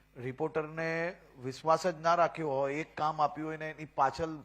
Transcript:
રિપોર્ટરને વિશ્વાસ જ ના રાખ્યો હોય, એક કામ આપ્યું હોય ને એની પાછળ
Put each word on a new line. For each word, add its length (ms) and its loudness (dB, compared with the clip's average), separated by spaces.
રિપોર્ટરને 1000 -2
વિશ્વાસ 440 2
જ 140 0
ના 140 6
રાખ્યો 360 2
હોય, 240 0
એક 220 -6
કામ 240 -2
આપ્યું 280 0
હોય 80 -6
ને 140 -8
એની 140 -12
પાછળ 440 0